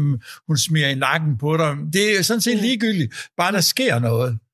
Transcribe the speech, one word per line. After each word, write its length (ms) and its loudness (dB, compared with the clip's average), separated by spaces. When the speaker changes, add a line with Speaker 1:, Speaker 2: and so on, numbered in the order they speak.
Speaker 1:
hun 120 0
smiger 300 0
i 60 0
nakken 440 0
på 180 0
dig. 200 0
Det 260 2
er 40 0
sådan 180 0
set 160 2
Speaker 2:
Ja. 40 2
Speaker 1:
ligegyldigt, 760 -2
bare 160 0
der 80 2
sker 380 0
noget. 400 0